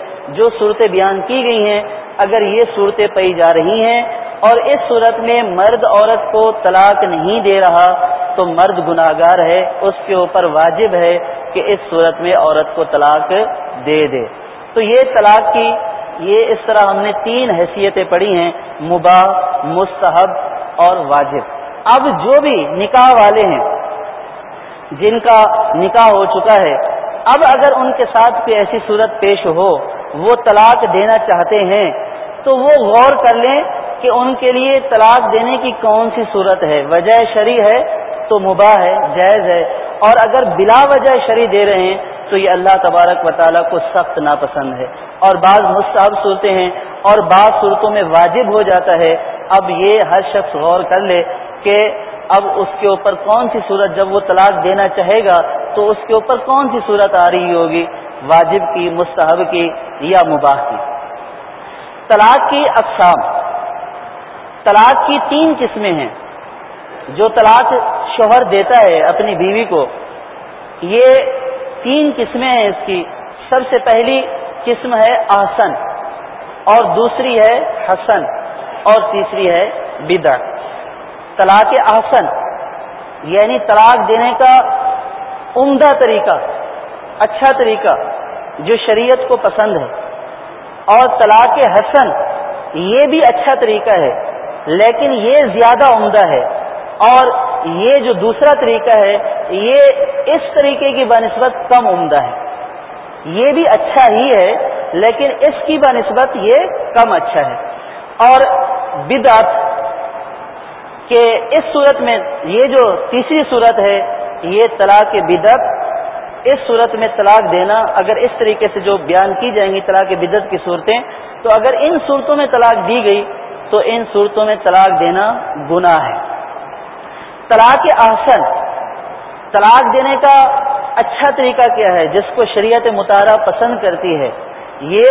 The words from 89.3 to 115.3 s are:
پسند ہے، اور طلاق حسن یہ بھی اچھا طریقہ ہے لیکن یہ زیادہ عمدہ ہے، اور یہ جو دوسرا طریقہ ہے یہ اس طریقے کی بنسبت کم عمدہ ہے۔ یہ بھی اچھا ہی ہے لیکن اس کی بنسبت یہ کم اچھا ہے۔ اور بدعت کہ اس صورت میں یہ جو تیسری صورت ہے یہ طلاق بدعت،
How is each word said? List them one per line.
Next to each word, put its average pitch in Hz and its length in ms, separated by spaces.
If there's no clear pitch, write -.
پسند 208 400
ہے، 139 120
اور 220 200
طلاق 226 400
حسن 214 400
یہ 208 320
بھی 302 120
اچھا 269 360
طریقہ 220 360
ہے 156 220
لیکن 226 460
یہ 240 240
زیادہ 240 440
عمدہ 208 300
ہے، 135 180
اور 247 280
یہ 185 260
جو 240 80
دوسرا 220 480
طریقہ 233 380
ہے 202 180
یہ 220 320
اس 320 160
طریقے 277 380
کی 254 120
بنسبت 226 480
کم 240 200
عمدہ 160 340
ہے۔ - 120
یہ 208 280
بھی 330 160
اچھا 247 360
ہی 247 200
ہے 190 160
لیکن 226 380
اس 285 140
کی 311 120
بنسبت 247 580
یہ 262 300
کم - 460
اچھا 156 340
ہے۔ - 100
اور 180 240
بدعت 226 400
کہ 240 120
اس 311 220
صورت 277 280
میں 240 180
یہ 214 220
جو 233 300
تیسری 285 400
صورت 233 280
ہے 202 180
یہ 185 180
طلاق 202 360
بدعت، 208 480